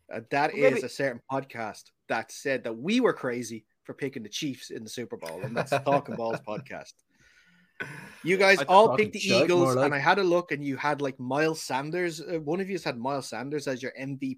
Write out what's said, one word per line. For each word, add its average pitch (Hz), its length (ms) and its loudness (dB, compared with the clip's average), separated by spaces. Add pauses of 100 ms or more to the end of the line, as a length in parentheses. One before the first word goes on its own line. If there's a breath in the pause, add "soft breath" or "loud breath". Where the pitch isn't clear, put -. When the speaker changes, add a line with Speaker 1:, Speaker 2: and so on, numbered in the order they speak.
(120)
Speaker 1:
Uh, - 80 -8 (100)
that 143 220 2
Speaker 2:
Well, 143 120 2
Speaker 1:
is 131 100 8
Speaker 2:
maybe 127 120 -4
Speaker 1:
a - 20 -8
certain 131 320 -4 (100)
podcast 117 640 -8 (160)
that 113 240 -4
said 131 320 -4
that 117 80 -4
we 165 280 0
were 202 120 4
crazy 120 520 -8 (200)
for 131 100 -14
picking 135 300 -8
the 104 40 -14
Chiefs - 420 -8
in 117 120 -10
the 110 80 -14
Super 117 260 -10
Bowl, 82 260 -10
and 117 140 -8
that's - 140 -4
the 139 80 2
Talking 135 380 0
Balls 113 240 -4
Speaker 2:
<laughs> - 80 -16
Speaker 1:
podcast. 98 460 -10 (1300 soft breath)
You 175 120 2
guys 190 240 8
Speaker 2:
I 190 40 -2
Speaker 1:
all 202 240 10
Speaker 3:
Talking 208 180 2
Speaker 1:
picked 208 80 -6
the 202 60 -6
Speaker 3:
shite, 190 240 4
Speaker 1:
Eagles, 175 160 6
Speaker 3:
more 175 140 6
like. - 120 2
Speaker 1:
and 143 80 0
I 143 40 0
had 170 200 4
a 196 60 4
look, 175 280 2
and 143 120 -4
you 139 120 -2
had, 147 240 0
like, 135 200 -4
Miles 151 420 0
Sanders. 160 580 -4
Uh, 165 200 -6
one 156 200 -2
of 190 80 -6
you 190 100 -4
had 143 200 -6
Miles 131 300 -4
Sanders 139 400 -6
as 127 140 -4
your 127 140 -8
M 135 220 -8
V 135 200 -6